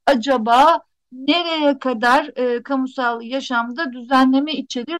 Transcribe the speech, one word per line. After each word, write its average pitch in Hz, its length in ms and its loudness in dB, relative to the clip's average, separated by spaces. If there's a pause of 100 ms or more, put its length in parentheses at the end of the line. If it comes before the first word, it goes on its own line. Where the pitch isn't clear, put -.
acaba 262 760 4 (320)
nereye 294 680 0
kadar, 254 560 0
e, 240 280 -2
kamusal 254 580 -4
yaşamda 247 720 -6
düzenleme 262 600 2
içerir, 269 460 -8